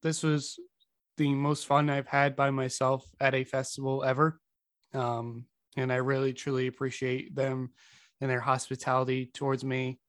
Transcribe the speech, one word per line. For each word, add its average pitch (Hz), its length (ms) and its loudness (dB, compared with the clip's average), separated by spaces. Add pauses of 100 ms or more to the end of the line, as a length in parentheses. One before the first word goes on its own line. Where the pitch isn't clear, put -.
This 160 200 -2
was 151 380 0 (560)
the 143 180 2
most 147 320 0
fun 147 240 4
I've 139 160 0
had 139 300 2
by 139 140 2
myself 135 540 0 (140)
at 135 160 4
a 131 80 2
festival 135 640 -4
ever. 147 340 2 (540)
Um, 120 540 -4 (300)
and 131 140 0
I 127 60 2
really, 135 380 0
truly 131 340 -2
appreciate 131 680 -4
them 131 380 -2 (480)
and 135 100 -2
their 123 100 0
hospitality 131 920 0
towards 135 320 -2
me. 131 340 -2 (100)